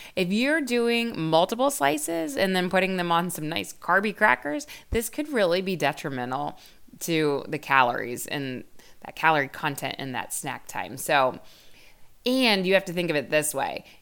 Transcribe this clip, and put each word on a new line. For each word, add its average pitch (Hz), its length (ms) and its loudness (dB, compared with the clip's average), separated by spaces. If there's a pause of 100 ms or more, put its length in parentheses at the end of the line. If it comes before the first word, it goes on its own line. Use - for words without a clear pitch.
(140)
If 185 180 0
you're 269 280 2
doing 233 600 0
multiple 180 520 2
slices 311 640 0
and 196 180 2
then 180 160 0
putting 190 260 2
them 175 140 -2
on 170 180 2
some 156 200 -6
nice 170 240 -6
carby 196 440 0
crackers, 285 520 2 (240)
this 226 160 -2
could 302 240 -6
really 190 300 2
be 185 120 -2
detrimental 139 840 -4 (400)
to 151 480 0
the - 100 -4
calories 120 720 2
and 135 340 -4 (420)
that - 120 -16
calorie 151 320 4
content 143 500 -6
in 135 140 -8
that 117 200 -8
snack - 360 -8
time. 92 280 -8
So, 139 440 2 (840)
and 240 400 2
you 185 80 6
have 185 120 4
to 180 60 -6
think 175 160 -2
of 156 80 0
it 135 140 -2
this 151 240 0
way. 120 300 -4 (180)